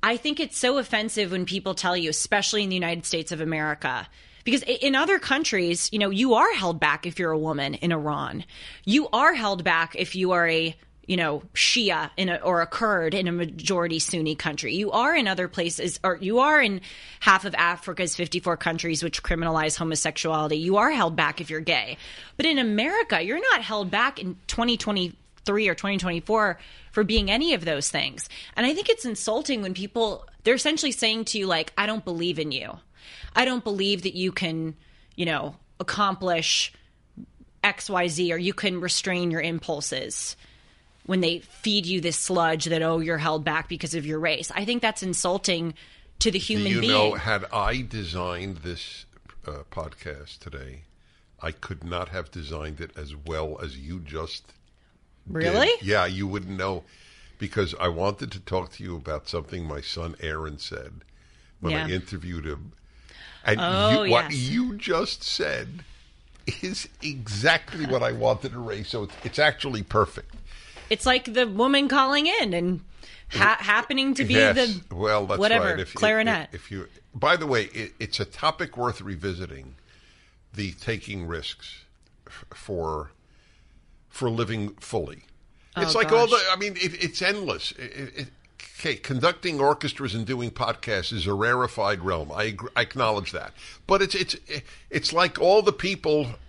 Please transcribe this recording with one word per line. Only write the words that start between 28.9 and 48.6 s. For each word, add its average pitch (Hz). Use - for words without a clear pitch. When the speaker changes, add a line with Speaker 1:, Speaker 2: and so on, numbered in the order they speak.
Speaker 1:
insulting 226
when 190
people, 202
they're 233
essentially 302
saying 220
to 220
you, 190
like, 165
"I 202
don't 214
believe 170
in 151
you. -
I 247
don't 254
believe 202
that 185
you 185
can, 160
you 175
know, 147
accomplish 185
X, 202
Y, 180
Z, 170
or 165
you 180
can 180
restrain 175
your 160
impulses," 156
when 185
they 170
feed 208
you 180
this 165
sludge 165
that, 165
"Oh, 165
you're 160
held 156
back 160
because 165
of 156
your 156
race." 160
I 196
think 240
that's 220
insulting 175
to 226
the 185
Speaker 2:
Do -
Speaker 1:
human 104
Speaker 2:
you 113
Speaker 1:
being. 113
Speaker 2:
know, 107
had 101
I 117
designed 90
this, -